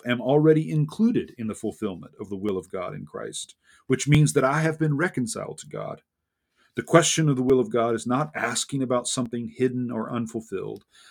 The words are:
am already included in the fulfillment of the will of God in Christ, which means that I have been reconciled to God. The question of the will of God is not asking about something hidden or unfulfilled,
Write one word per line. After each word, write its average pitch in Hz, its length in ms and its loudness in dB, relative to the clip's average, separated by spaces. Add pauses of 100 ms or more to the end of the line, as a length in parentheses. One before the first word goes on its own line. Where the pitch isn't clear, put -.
am 123 160 0
already 156 500 4
included 151 640 0
in 113 100 -6
the 104 80 -4
fulfillment 98 600 -6
of 101 120 -12
the 98 80 -6
will 95 200 -2
of 90 140 -8
God 92 220 -8
in 95 120 -12
Christ, - 500 -12 (320)
which 131 200 0
means 147 260 6
that 135 120 4
I 143 160 2
have 156 180 0
been 151 160 2
reconciled 131 640 -4
to - 80 -18
God. - 340 -10 (760)
The 117 80 -4
question 165 440 4
of 143 80 4
the 127 80 0
will 131 160 6
of 110 120 0
God 117 240 2
is 110 120 -6
not 143 280 -2
asking - 480 -4
about 123 240 0
something 120 460 -6
hidden 123 380 -2
or 117 220 -6
unfulfilled, 110 720 -6 (260)